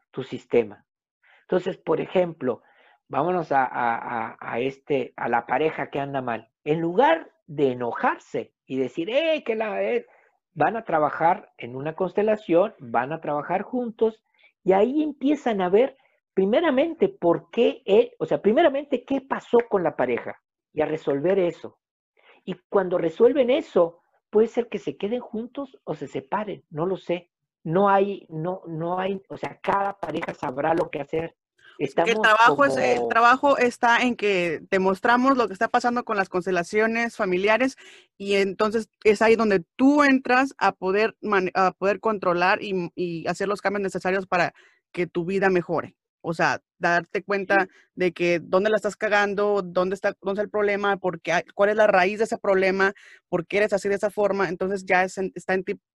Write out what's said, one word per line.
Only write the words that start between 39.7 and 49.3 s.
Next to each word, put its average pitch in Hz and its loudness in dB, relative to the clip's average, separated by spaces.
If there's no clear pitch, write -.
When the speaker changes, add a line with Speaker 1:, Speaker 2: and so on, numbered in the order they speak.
Speaker 2:
tú 285 4
entras 262 2
a 190 2
poder 190 -2
mane-, 196 0
a 185 2
poder 196 -2
controlar 185 0
y, 185 -4
y 170 -6
hacer 196 -4
los 202 -4
cambios 202 -2
necesarios 190 -4
para 175 0
que 175 -4
tu 170 -4
vida 190 0
mejore. 170 -2
O 165 -6
sea, 147 0
darte 175 -2
cuenta 196 0
Speaker 1:
Sí. 185 -12
Speaker 2:
de 180 0
que 175 0
dónde 190 0
la 214 2
estás 202 -4
cagando, 208 0